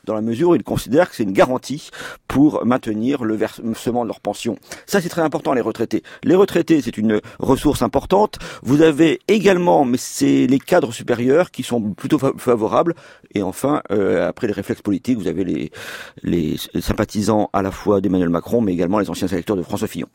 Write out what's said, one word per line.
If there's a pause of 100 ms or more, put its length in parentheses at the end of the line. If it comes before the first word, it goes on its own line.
dans
la
mesure
où
ils
considèrent
que
c'est
une
garantie (380)
pour
maintenir
le
versement
de
leur
pension. (280)
Ça,
c'est
très
important,
les
retraités. (200)
Les
retraités,
c'est
une (200)
ressource
importante. (260)
Vous
avez
également,
mais
c'est
les
cadres
supérieurs
qui
sont
plutôt
fa-,
favorables. (380)
Et
enfin, (100)
euh,
après,
les
réflexes
politiques,
vous
avez
les, (500)
les (220)
sympathisants
à
la
fois
d'Emmanuel
Macron,
mais
également
les
anciens
électeurs
de
François
Fillon.